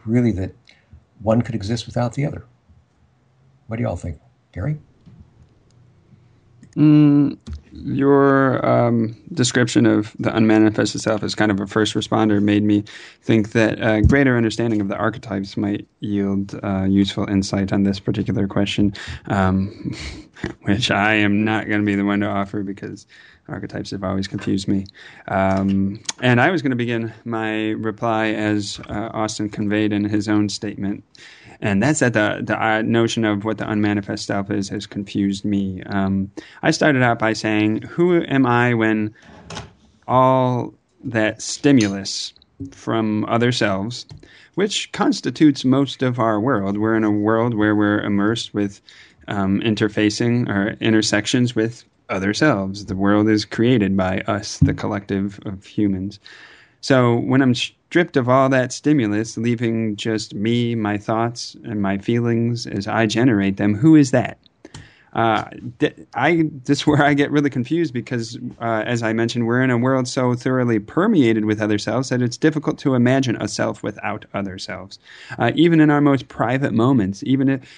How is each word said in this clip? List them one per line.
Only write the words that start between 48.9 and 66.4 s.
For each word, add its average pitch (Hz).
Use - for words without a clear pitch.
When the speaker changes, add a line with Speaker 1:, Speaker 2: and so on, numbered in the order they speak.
Speaker 2:
um, 98
interfacing 110
or 101
intersections 110
with 113
other 98
selves. 101
The 101
world 104
is 107
created 113
by 92
us, 104
the -
collective 101
of 98
humans. 98
So 123
when 131
I'm 127
stripped -
of 123
all 131
that 127
stimulus, 113
leaving 113
just 110
me, 117
my 104
thoughts, 117
and 110
my 98
feelings 117
as 98
I 107
generate 107
them, 104
who 156
is 143
that? 120
Uh, 110
th-, -
I, 156